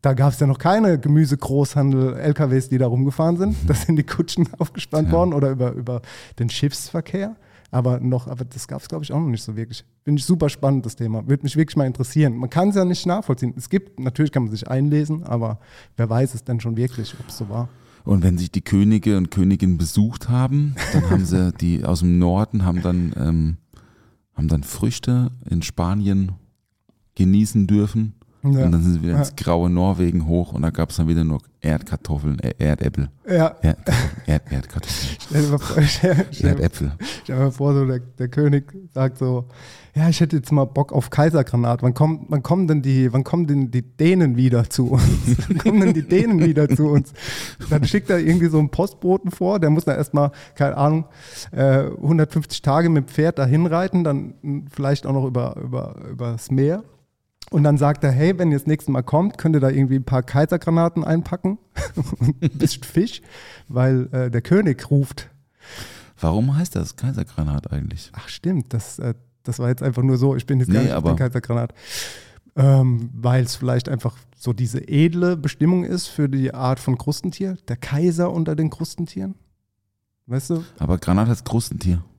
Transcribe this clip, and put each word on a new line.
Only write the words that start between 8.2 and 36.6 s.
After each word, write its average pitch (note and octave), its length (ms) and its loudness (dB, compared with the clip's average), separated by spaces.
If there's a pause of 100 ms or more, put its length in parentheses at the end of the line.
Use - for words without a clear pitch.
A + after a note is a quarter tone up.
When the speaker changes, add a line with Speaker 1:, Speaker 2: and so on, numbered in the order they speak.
Speaker 1:
aber B2 180 -10
das B2+ 240 -16
gab's, C3+ 200 -12
glaub D#3+ 140 -8
ich, C#3 100 -10
auch C#3+ 80 -2
noch E3 80 -2
nicht A2+ 160 -4
so G#2+ 120 -10
wirklich. A2+ 280 -12 (200)
Finde D3 160 0
ich B2+ 60 -8
super D#3+ 240 2
spannend, C3+ 340 -2
das A2+ 120 -10
Thema. A2 320 -4
Würde C#3+ 160 0
mich C#3+ 120 -2
wirklich D#3 200 0
mal C#3+ 100 2
interessieren. C3 500 0
Man B2 140 -6
kann's G3 260 2
ja F#3+ 80 4
nicht F3+ 220 -2
nachvollziehen. C#3+ 500 -2
Es - 140 -12
gibt, - 300 -2
natürlich C3 320 0
kann C3+ 100 0
man A2 80 -2
sich G#2+ 180 -8
einlesen, D3 540 0
aber A2+ 360 -4 (380)
wer A#2 140 0
weiß B2+ 240 0
es A2+ 100 -10
denn A#2 160 -4
schon A2+ 160 -4
wirklich, A#2+ 440 -4
ob's - 180 -14
so A2 100 -8
war. A#2 200 -6 (360)
Speaker 2:
Und F#2+ 200 2
wenn F#2 120 4
sich E2+ 140 -4
die F#2+ 100 -2
Könige G#2 560 2
und F#2 140 0
Königinnen F#2 480 2
besucht G#2 500 -2
haben, C3 460 0 (180)
dann - 180 2
haben F#2 140 4
sie F2+ 280 0
Speaker 1:
<laughs> - 80 -8
Speaker 2:
die F2 240 0
aus E2 160 0
dem F2 180 4
Norden, F#2 480 2
haben F2 160 0
dann, F2 340 0
ähm, D#2+ 400 0 (800)
haben - 140 -2
dann D2+ 160 0
Früchte B2 680 -2 (180)
in E2+ 140 -2
Spanien G2 720 -2 (800)
genießen G2 520 4
dürfen. G#2 480 0 (300)
Speaker 1:
Ja. C3+ 200 2
Speaker 2:
Und E2+ 80 4
dann E2 100 2
sind F2 120 4
sie D#2+ 80 -2
wieder E2+ 100 -2
Speaker 1:
Ja. C#3+ 80 2
Speaker 2:
ins C3+ 160 -4
graue F2 340 0
Norwegen F2 560 0
hoch E2+ 260 0
und C#2 100 -4
da D#2+ 80 0
gab's - 260 -4
dann D#2+ 100 0
wieder E2 160 2
nur D2+ 180 0 (200)
Erdkartoffeln, D2+ 800 -4
äh, - 180 -4
Erdäpfel. C#2+ 500 0 (160)
Speaker 1:
Ja. D#3+ 380 0
Speaker 2:
Erdkartoffeln, A#2+ 640 0
Erd-, D#2 260 -2
Erdkartoffeln. - 680 -6
Speaker 1:
Stell D3+ 220 -2
dir D3 80 0
mal C#3+ 80 0
vor, D3+ 240 0
<laughs> - 20 6
stell, F3 480 2
stell, - 180 0
Speaker 2:
Erdäpfel. D#2+ 420 0 (300)